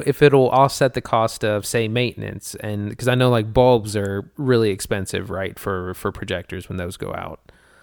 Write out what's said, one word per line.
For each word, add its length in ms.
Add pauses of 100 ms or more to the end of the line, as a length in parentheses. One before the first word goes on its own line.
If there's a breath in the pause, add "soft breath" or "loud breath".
if 140
it'll 280
offset 440
the 60
cost 460
of, 200
say, 220
maintenance, 680
and 420
'cause 100
I 80
know, 140
like, 240
bulbs 420
are 400
really 360
expensive, 580
right, 280
for, 360
for 180
projectors 560
when 100
those 200
go 160
out. 380 (320 soft breath)